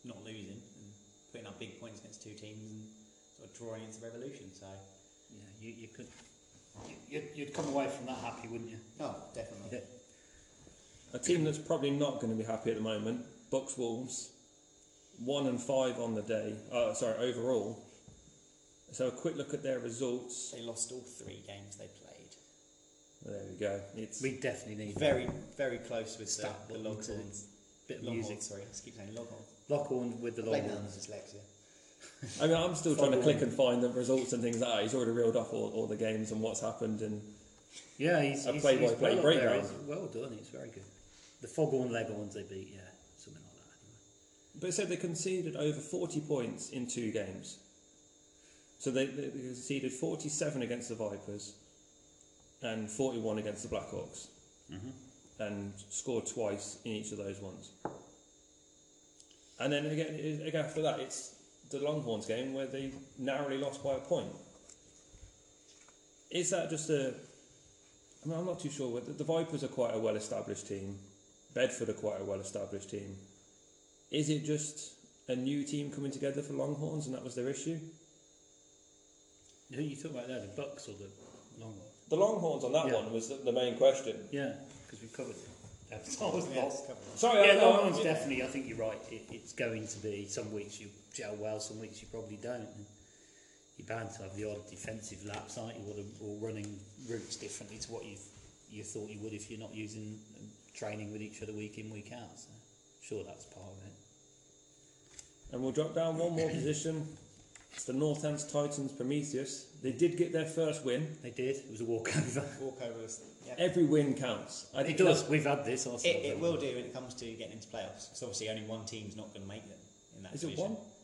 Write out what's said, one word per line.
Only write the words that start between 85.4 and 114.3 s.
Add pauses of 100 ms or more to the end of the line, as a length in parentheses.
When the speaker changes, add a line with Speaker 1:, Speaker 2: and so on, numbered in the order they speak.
Speaker 2:
Avatar
was
Speaker 1:
Yeah,
Speaker 2:
lost.
Speaker 1:
it's
covered.
Speaker 3:
Sorry,
Speaker 2:
Yeah,
Speaker 3:
I,
I,
Speaker 2:
Longhorns,
Speaker 3:
I,
Speaker 2:
definitely,
I
think
you're
right. (100)
It,
it's
going
to
be,
some
weeks
you (240)
gel
well,
some
weeks
you
probably
don't.
And (920)
you're
bound
to
have
the
odd
defensive
lapse,
aren't
you,
or,
the, (200)
or (100)
running (300)
routes
differently
to
what
you, (540)
you
thought
you
would
if
you're
not
using, (560)
training
with
each
other
week
in,
week
out.
So, (540)
sure,
that's
part
of
it. (1600)
Speaker 3:
And
we'll
drop
down
one
more
position. (640)
It's
the
Northants
Titans
Prometheus. (160)
They
did
get
their
first
win.
Speaker 2:
They
did.
It
was
a
walkover. (100)
<laughs>
Speaker 1:
Walkover
was, (260)
yeah.
Speaker 3:
Every
win
counts.